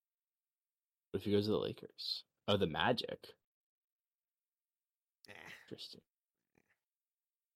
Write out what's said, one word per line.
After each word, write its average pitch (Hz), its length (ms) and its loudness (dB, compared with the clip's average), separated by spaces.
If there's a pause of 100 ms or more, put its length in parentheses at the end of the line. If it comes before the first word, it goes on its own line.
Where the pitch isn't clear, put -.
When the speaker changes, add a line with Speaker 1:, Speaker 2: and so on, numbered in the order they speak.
(1120)
Speaker 1:
What 95 100 -2
if - 40 -14
he 101 80 2
goes 104 140 6
to 107 40 2
the 95 80 4
Lakers? - 680 -6 (220)
Oh, 104 100 6
the 95 100 6
Magic. 85 600 0 (2000)
Speaker 2:
Eh. 101 40 -20 (340)
Speaker 1:
Interesting. - 340 -12 (1600)